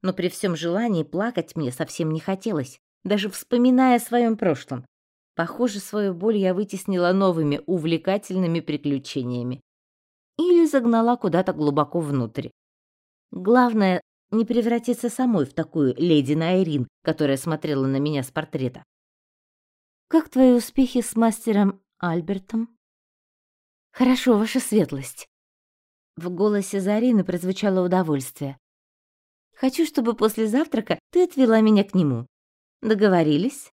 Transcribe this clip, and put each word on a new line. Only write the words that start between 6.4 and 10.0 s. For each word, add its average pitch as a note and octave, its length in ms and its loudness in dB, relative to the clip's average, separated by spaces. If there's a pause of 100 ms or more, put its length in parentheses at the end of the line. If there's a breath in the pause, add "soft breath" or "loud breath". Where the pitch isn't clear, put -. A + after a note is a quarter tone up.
вытеснила F#3 580 -2
новыми E3 540 2
увлекательными E3+ 960 -2
приключениями. C3 1000 -6 (760)